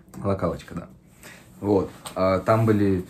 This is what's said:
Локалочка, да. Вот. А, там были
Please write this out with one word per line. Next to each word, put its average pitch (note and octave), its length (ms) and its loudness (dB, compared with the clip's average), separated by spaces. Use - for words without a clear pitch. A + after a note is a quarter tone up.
Локалочка, F#2 520 -4
да. E2+ 120 -12
Вот. G2 300 0
А, F#2 240 2
там A2+ 280 2
были G2+ 420 2